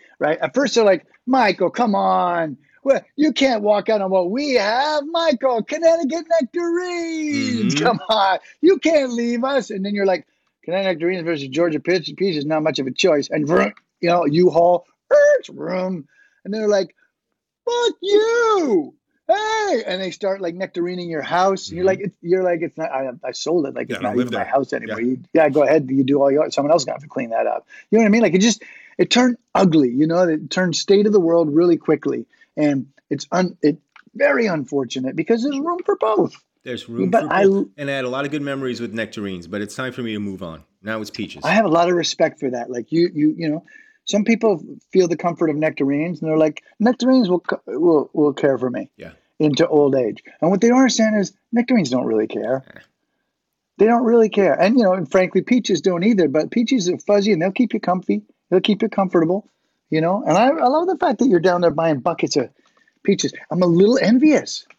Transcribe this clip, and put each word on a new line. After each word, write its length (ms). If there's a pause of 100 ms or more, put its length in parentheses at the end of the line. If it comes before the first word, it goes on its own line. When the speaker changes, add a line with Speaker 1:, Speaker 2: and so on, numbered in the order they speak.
(200)
Speaker 1:
right? 200
At 140
first 220
they're 80
like, 220 (200)
"Michael, 460
come 240
on. 640 (260)
Well, 180 (140)
you 180
can't 300
walk 260
out 120
on 100
what 180
we 240
have, 540
Michael. 560
Connecticut 640 (160)
nectarines, 1300
Speaker 2:
Mm-hmm. 100
Speaker 1:
come 140 (100)
on. 300 (220)
You 160
can't 360
leave 300
us." 280
And 120
then 120
you're 100
like, 220 (360)
"Connecticut 360
nectarines 240
versus 240
Georgia 320
peach, 360
peach 200
is 100
not 160
much 180
of 80
a 40
choice." 400
And 160
vroom, 260 (280)
you 80
know, 160
U-Haul, 600 (260)
erch, 380
vroom. 580 (380)
And 80
they're 140
like, 260 (720)
"Fuck 360
you. 920 (360)
Hey." 580
And 140
they 100
start, 300
like, 140
nectarining 540
your 120
house. 480
And 80
you're 80
Speaker 2:
Mm-hmm. 20
Speaker 1:
like, 140
it's, 200
you're 220
like, 180
"It's 160
not, 140
I, 180 (140)
I 80
sold 340
it. 100
Like, 140
Speaker 2:
Yeah, 60
Speaker 1:
it's 60
Speaker 2:
I 20
don't 80
Speaker 1:
not 60
Speaker 2:
live 100
Speaker 1:
even 120
my 40
Speaker 2:
there. 80
Speaker 1:
house 220
anymore. 260
Speaker 2:
Yeah. 80
Speaker 1:
You, 120 (140)
yeah, 160
go 140
ahead. 260
You 140
do 180
all 80
your, 220
someone 220
else 100
gonna 120
have 80
to 40
clean 220
that 180
up." 180 (260)
You 60
know 60
what 40
I 40
mean? 120
Like, 100
it 80
just, 200 (360)
it 120
turned 280 (180)
ugly, 340
you 160
know, 220
it 240
turned 240
state 320
of 60
the 80
world 340
really 220
quickly. 480 (320)
And 300 (220)
it's 220
un-, 320
it 160 (340)
very 320
unfortunate 720
because 260
there's 160
room 280
for 100
both. 400 (280)
Speaker 2:
There's 240
room 220
Speaker 1:
But 140
Speaker 2:
for 100
Speaker 1:
I 120
Speaker 2:
both. 220 (100)
And 120
I 60
had 100
a 40
lot 160
of 60
good 120
memories 360
with 140
nectarines, 540
but 140
it's 140
time 160
for 120
me 100
to 60
move 240
on. 200 (200)
Now 180
it's 80
peaches. 360
Speaker 1:
I 60
have 140
a 40
lot 200
of 60
respect 440
for 120
that. 180
Like, 220
you, 220
you, 240
you 120
know, 140 (420)
some 180
people 380 (300)
feel 160
the 100
comfort 320
of 60
nectarines, 640
and 80
they're 80
like, 240 (180)
"Nectarines 500
will 100
co-, 260
will, 480
will 200
care 260
for 100
me 280
Speaker 2:
Yeah. 160 (260)
Speaker 1:
into 280
old 280
age." 260 (200)
And 100
what 100
they 60
don't 100
understand 400
is 160 (200)
nectarines 360
don't 160
really 220
care. 360 (120)
Speaker 2:
Eh. 40 (1000)
Speaker 1:
They 60
don't 180
really 260
care. 240
And, 240
you 60
know, 100
and 160
frankly, 320
peaches 400
don't 220
either, 240
but 240
peaches 380
are 100
fuzzy 340
and 80
they'll 100
keep 220
you 60
comfy. 420 (280)
They'll 120
keep 200
you 80
comfortable, 600 (400)
you 120
know? 240
And 120
I, 120
I 180
love 200
the 100
fact 220
that 80
you're 120
down 220
there 100
buying 280
buckets 360
of 140 (540)
peaches. 300 (160)
I'm 140
a 40
little 300
envious, 680 (140)